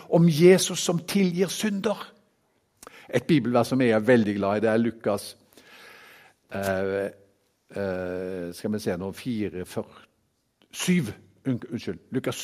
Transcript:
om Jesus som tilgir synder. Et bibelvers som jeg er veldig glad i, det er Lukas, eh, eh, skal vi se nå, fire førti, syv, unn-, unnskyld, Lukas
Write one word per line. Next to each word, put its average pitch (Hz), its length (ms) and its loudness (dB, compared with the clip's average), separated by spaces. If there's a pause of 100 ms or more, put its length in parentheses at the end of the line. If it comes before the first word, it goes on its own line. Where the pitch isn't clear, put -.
(100)
om 170 160 6
Jesus 175 560 6
som 180 160 -2
tilgir 180 560 0
synder. 202 460 -4 (1080)
Et 123 140 -2
bibelvers 120 480 2
som 131 100 0
jeg 120 140 4
er 110 80 2
veldig 107 320 4
glad 101 240 0
i, 107 80 0
det 110 60 2
er 113 100 2
Lukas, 110 460 -4 (1200)
eh, 98 560 -2 (720)
eh, 92 800 -6
skal 107 160 -6
vi 104 80 -6
se 95 160 -4
nå, 95 160 -8
fire 98 500 -6
førti, - 400 -12 (720)
syv, 160 400 0 (320)
unn-, 127 240 -4
unnskyld, 110 320 -8 (160)
Lukas 127 260 -6